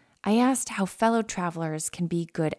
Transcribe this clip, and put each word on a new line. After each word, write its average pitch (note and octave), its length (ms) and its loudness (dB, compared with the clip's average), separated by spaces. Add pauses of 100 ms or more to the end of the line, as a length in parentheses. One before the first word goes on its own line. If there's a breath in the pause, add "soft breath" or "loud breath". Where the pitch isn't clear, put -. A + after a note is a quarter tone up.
(260 soft breath)
I G#3 100 4
asked B3 340 4
how G3 160 -2
fellow A3+ 360 2
travelers E3 680 -4
can F3 180 -4
be E3+ 260 -2
good D#3 260 0